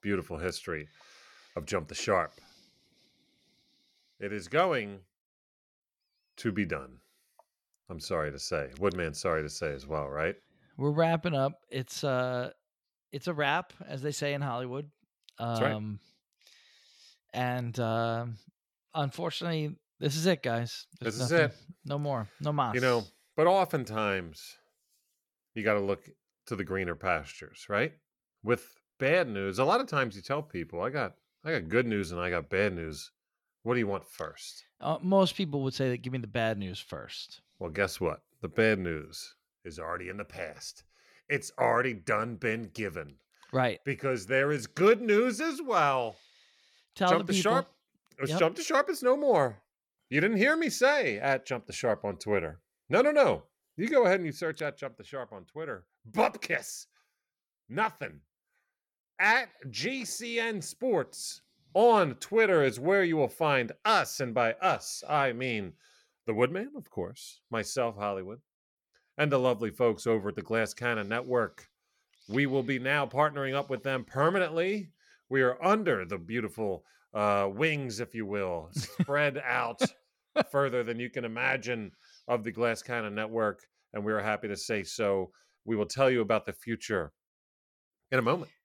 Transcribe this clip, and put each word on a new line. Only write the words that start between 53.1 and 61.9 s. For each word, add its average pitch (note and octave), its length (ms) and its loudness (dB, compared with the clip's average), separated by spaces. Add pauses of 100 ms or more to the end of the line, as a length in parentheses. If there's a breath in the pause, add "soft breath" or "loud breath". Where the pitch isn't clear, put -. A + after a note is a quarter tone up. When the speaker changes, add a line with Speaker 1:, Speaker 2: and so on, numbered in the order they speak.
Speaker 1:
no. C4+ 340 4 (320)
You G3+ 120 -2
go C4 160 6
ahead F#3 160 6
and F3 60 -4
you D3 60 -4
search D#3+ 300 -6
at D3 160 -6
Jump B2+ 180 -12
the G#2 80 -18
Sharp B2 280 -10
on F#2+ 140 -14
Twitter. C#3 380 -10 (260)
Bupkis. - 760 -2 (840)
Nothing. B2 520 -4 (960)
At A3 300 4 (220)
G G#3 340 -4
C A#3 340 -6
N A3+ 240 -2
Sports - 800 -4 (320)
on G3+ 420 6